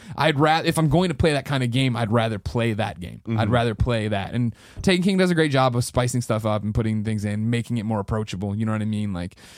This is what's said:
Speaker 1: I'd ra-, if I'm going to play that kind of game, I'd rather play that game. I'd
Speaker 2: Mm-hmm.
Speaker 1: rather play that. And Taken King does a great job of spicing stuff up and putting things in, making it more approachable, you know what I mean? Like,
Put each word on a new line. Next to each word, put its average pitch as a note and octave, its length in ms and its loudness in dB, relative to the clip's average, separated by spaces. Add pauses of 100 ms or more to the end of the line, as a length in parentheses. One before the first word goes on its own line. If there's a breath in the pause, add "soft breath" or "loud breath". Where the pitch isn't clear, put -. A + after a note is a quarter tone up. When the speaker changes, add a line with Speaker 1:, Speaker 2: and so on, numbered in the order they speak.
(160 loud breath)
Speaker 1:
I'd D3 240 2
ra-, D#3 240 4
if D#3+ 140 0
I'm D#3+ 120 4
going F3 200 4
to D3+ 60 -4
play D#3 180 2
that C#3 120 -2
kind C3+ 180 0
of A#2+ 80 0
game, B2+ 240 2
I'd A#2 160 -2
rather A2+ 260 2
play A#2 360 -2
that G#2 260 -4
game. - 280 -12
I'd A2+ 40 -4
Speaker 2:
Mm-hmm. G#2+ 200 0
Speaker 1:
rather A#2+ 220 2
play A2 360 0
that. G2 260 -4
And A#2+ 180 0 (300 loud breath)
Taken F#3 200 2
King F#3+ 140 2
does F#3 140 4
a E3+ 40 0
great D#3+ 160 2
job C3 240 4
of B2 80 2
spicing B2 380 0
stuff A2 240 -2
up G#2+ 160 0
and G#2 140 -4
putting A2 280 0
things G#2+ 220 -2
in, G#2+ 240 -2
making A#2 300 -2
it G2+ 60 -4
more A2 160 0
approachable, G2+ 540 -4
you A2 120 -2
know A2 60 0
what G#2+ 100 -2
I - 20 -4
mean? G#2+ 280 -4
Like, F2 220 -8 (220 loud breath)